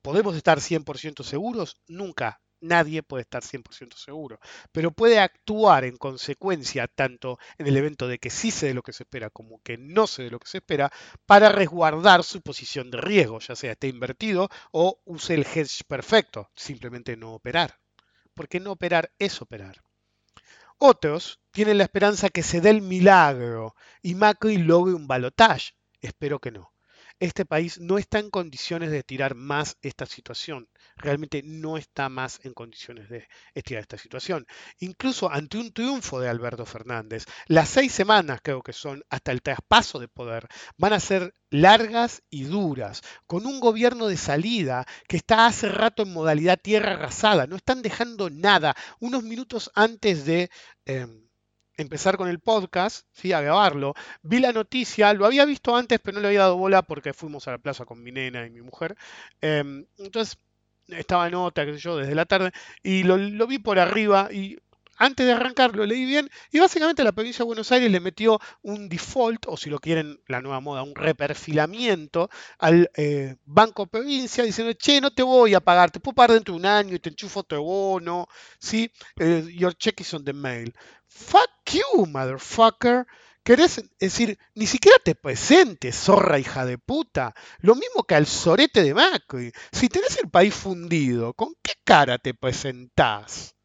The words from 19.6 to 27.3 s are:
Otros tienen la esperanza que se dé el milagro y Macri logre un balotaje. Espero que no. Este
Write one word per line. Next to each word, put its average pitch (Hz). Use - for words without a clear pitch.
Otros 175
tienen 208
la 196
esperanza 196
que 170
se 170
dé 202
el 214
milagro 147
y 180
Macri 208
logre 175
un 151
balotaje. 131
Espero 139
que 120
no. 95
Este 180